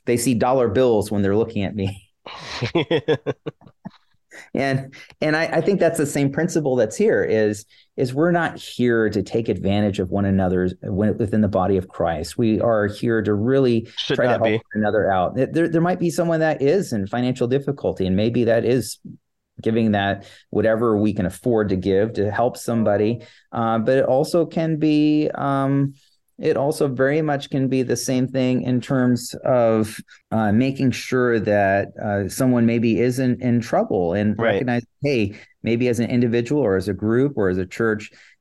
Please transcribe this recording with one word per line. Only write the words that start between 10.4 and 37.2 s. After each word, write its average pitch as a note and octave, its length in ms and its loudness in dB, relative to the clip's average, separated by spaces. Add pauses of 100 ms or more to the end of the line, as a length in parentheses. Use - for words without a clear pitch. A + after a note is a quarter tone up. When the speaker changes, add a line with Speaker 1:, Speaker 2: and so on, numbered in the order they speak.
Speaker 1:
when, G#2 340 -2
within G#2+ 240 0
the G#2+ 60 2
body F#2+ 300 2
of F2+ 100 -2
Christ. E2 500 -4
We A2 240 2
are A2 260 2
here A2+ 340 -2
to G#2 120 0
really A#2+ 540 2 (100)
Speaker 2:
Should - 180 -4
Speaker 1:
try A#2+ 100 0
to B2 60 2
Speaker 2:
not G#2 80 0
Speaker 1:
help G#2+ 60 0
Speaker 2:
be. G#2+ 80 2
Speaker 1:
one A2 100 -2 (120)
another G#2 360 0
out. F#2 240 0
There, C#3+ 320 0
there E3 140 0
might F3+ 180 0
be F3 100 0
someone E3 300 0
that D#3+ 220 0
is D3 320 2
in G2+ 140 -2
financial B2 400 -2
difficulty, C3+ 580 -2
and F#2 100 0
maybe A2+ 300 2
that A2+ 200 2
is A#2 340 -2 (640)
giving A2+ 300 2
that G2+ 340 -2 (240)
whatever A2 480 2
we G#2 160 2
can G#2 120 -2
afford G#2+ 440 0
to G2 60 0
give G2 380 0
to G#2 180 -2
help G#2 260 -2
somebody. A2 640 0 (300)
Uh, A2+ 280 0
but B2+ 180 2
it - 80 2
also D#3 400 0
can D#3+ 320 -2
be, D3+ 580 2
um, C#3 580 0 (440)
it D#3 180 0
also C#3+ 320 0
very C3+ 340 0
much C#3+ 280 -4
can C3+ 180 -2
be C3 160 0
the A#2+ 140 -2
same B2+ 280 -2
thing B2+ 360 0
in B2 180 -2
terms B2 540 0 (100)
of, A2+ 560 2 (320)
uh, A2 220 2
making C3+ 380 2
sure B2 460 0
that, G2+ 520 2 (120)
uh, G2+ 280 -2
someone B2 360 2
maybe A#2 360 2
isn't B2 400 0
in A#2+ 180 2
trouble G#2 540 0
and G#2 260 0
Speaker 2:
Right. A2+ 140 0
Speaker 1:
recognize, A#2+ 320 -2 (180)
hey, A2+ 300 0 (300)
maybe A#2+ 260 0
as A2+ 100 0
an A#2 100 -2
individual A#2+ 520 0
or G2 160 2
as F#2 100 -2
a G2+ 60 -2
group A#2+ 420 0